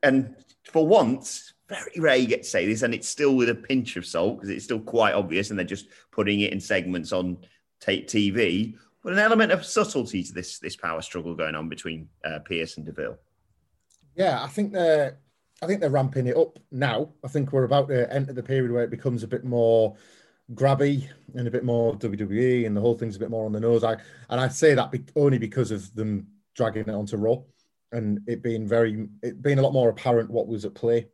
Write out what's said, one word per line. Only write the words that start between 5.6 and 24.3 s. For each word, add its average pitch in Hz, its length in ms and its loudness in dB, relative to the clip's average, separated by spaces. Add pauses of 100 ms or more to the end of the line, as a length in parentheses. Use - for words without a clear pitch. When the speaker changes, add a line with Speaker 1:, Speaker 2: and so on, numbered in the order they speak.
Speaker 1:
just - 220 -10 (240)
putting 104 280 0
it 101 140 0
in 95 80 -6
segments 90 500 -4
on 90 260 -4 (440)
ta-, 98 260 -2
T 104 220 2
V. 104 480 0 (260)
But 180 100 -6
an 196 60 2
element 220 320 4
of 180 140 0
subtlety 123 580 -2
to - 100 -12
this, - 260 -12
this - 180 -12
power 82 240 -6
struggle 85 340 -10
going 78 200 -4
on 78 120 -8
between, 80 400 -10 (160)
uh, 78 160 -8
Pierce 80 380 -6
and 78 80 -12
Deville. 67 320 -8 (1000)
Speaker 2:
Yeah, 165 260 0
I 139 60 -8
think 202 240 -4
they're, 156 480 2 (420)
I 160 40 -8
think 202 160 0
they're 156 80 2
ramping 135 380 0
it 123 100 0
up 160 220 0 (120)
now. 131 420 -2 (100)
I 135 60 -10
think 139 220 -2
we're 135 120 4
about 135 260 4
to 123 240 0
enter 135 180 -2
the 123 120 -8
period 131 280 0
where 120 120 0
it 113 80 -4
becomes 123 320 -4
a 113 40 -10
bit 113 160 -6
more 113 540 4 (560)
grabby 135 560 2 (260)
and 123 120 -4
a 117 40 -4
bit 123 140 -2
more 117 300 2
W 104 220 -4
W 104 240 -2
E, 123 240 2
and 104 120 -2
the 101 40 0
whole 117 160 2
thing's 113 180 -6
a 101 40 -16
bit 110 100 -6
more 113 160 -4
on 110 60 -4
the 107 80 -4
nose. 117 240 4
I, 113 140 0 (320)
and 120 100 -2